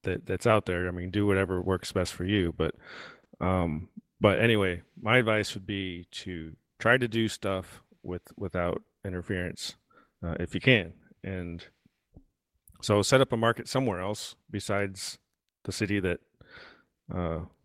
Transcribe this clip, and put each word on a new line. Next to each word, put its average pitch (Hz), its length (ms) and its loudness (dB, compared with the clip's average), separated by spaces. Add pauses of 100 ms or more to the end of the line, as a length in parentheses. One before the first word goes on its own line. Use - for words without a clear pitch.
that, - 240 -4
that's 92 200 -2
out 110 200 6
there. 90 220 -2
I - 20 -4
mean, 90 200 -6
do 101 160 2
whatever 95 340 2
works 90 320 0
best 92 220 0
for 90 100 -6
you. 92 320 2
But, - 180 0 (640)
um, 87 480 0 (320)
but 104 200 6
anyway, 101 420 2 (180)
my 113 180 4
advice 110 360 2
would 95 120 -12
be 95 440 -6
to 80 460 -10 (220)
try 120 180 4
to 127 100 0
do 113 220 0
stuff 95 540 -6 (200)
with, 90 200 -8 (140)
without 90 460 -2 (220)
interference, 90 720 -6 (480)
uh, 85 160 -2
if 87 140 -4
you 95 60 -4
can. 101 340 4 (280)
And 87 420 -8 (1160)
so 104 220 4
set 131 180 6
up 135 120 2
a 120 40 0
market 113 320 2
somewhere 117 320 0
else 101 360 -8 (140)
besides 101 680 -4 (460)
the 92 80 -4
city 101 280 0
that, 90 200 0 (920)
uh, 82 260 -2 (240)